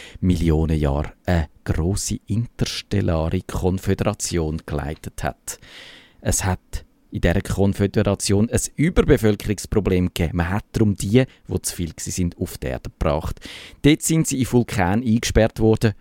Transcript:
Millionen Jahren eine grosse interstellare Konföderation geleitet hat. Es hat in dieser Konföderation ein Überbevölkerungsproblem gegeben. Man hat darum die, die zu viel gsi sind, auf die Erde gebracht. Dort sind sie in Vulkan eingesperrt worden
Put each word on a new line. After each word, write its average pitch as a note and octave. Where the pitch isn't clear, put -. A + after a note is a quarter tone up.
Millionen D#2+
Jahren D2
eine E2+
grosse -
interstellare F#2+
Konföderation F2+
geleitet -
hat. -
Es -
hat -
in G2
dieser F2
Konföderation G2+
ein -
Überbevölkerungsproblem G#2+
gegeben. E2+
Man E2
hat G2
darum G#2+
die, A#2
die -
zu -
viel E2
gsi -
sind, F2
auf -
die -
Erde B1
gebracht. -
Dort C#3+
sind D#3+
sie C3
in A#2
Vulkan G#2+
eingesperrt A2
worden A2